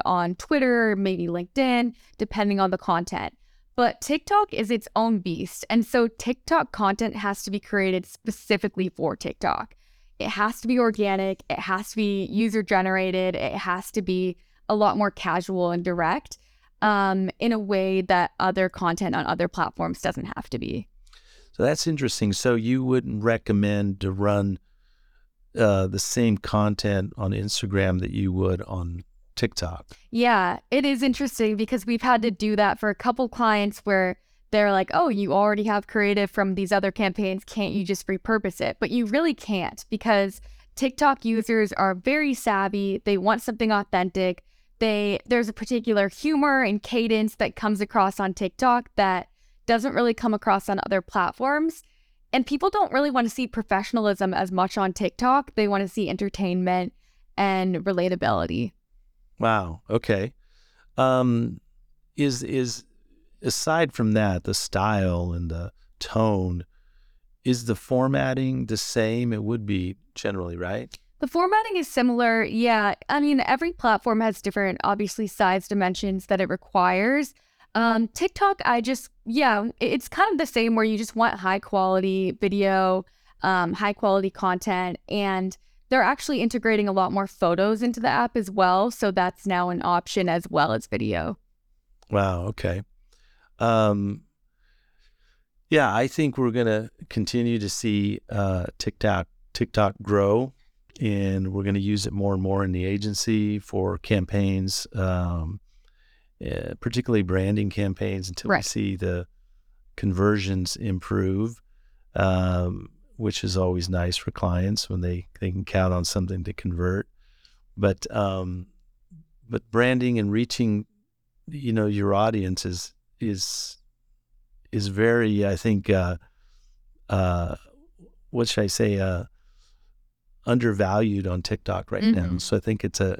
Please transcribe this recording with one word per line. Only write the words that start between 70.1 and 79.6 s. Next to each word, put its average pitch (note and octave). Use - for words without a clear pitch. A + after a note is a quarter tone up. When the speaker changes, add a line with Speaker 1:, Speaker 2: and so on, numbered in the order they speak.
Speaker 2:
generally, F2+
right? F#2+
Speaker 1:
The C#4+
formatting G4
is D4+
similar, A#3+
yeah. A3
I C#4+
mean, C#4+
every E4
platform A3+
has A3
different, G3+
obviously, G#3
size F#3+
dimensions F#3+
that F#3+
it F3+
requires. G3
Um, A3+
TikTok, G4
I A#3+
just, B3
yeah, A#3